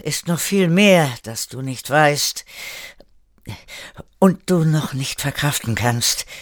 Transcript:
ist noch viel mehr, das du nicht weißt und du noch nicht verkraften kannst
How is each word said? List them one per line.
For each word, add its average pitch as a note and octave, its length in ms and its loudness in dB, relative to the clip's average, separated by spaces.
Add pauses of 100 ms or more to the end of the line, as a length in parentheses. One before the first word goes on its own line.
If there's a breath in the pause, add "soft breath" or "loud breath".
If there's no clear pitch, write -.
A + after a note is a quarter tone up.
ist - 260 -6
noch E3+ 120 -2
viel F#3+ 280 2
mehr, F3 420 6 (120)
das - 260 -10
du - 140 -12
nicht C3 280 -10
weißt D3 540 2 (1700 loud breath)
und - 300 2
du E3+ 160 2
noch D#3 280 0
nicht C3+ 280 -6
verkraften C#3 540 -2
kannst A#2 520 -2 (160 loud breath)